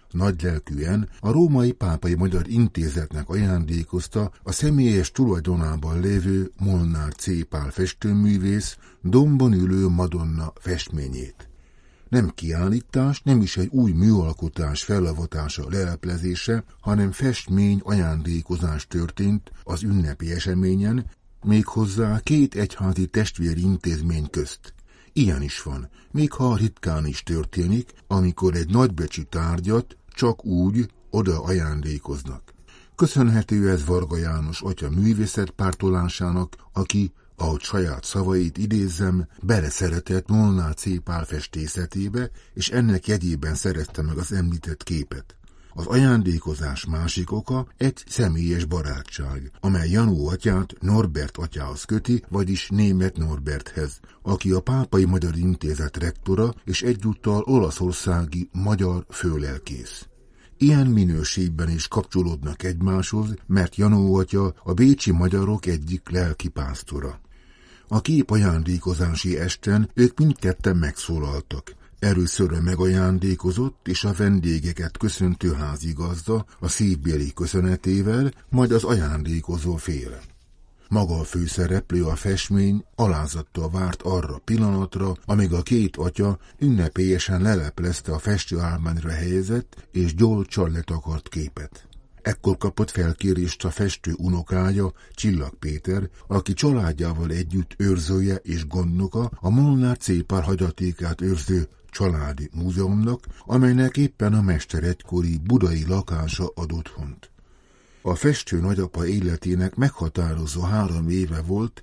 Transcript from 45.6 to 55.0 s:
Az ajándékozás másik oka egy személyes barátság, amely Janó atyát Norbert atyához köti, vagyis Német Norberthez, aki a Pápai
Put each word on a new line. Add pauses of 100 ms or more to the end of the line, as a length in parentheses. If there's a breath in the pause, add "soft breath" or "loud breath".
Az
ajándékozás
másik
oka
egy
személyes
barátság, (100)
amely
Janó
atyát
Norbert
atyához
köti,
vagyis
Német
Norberthez, (220 loud breath)
aki
a
Pápai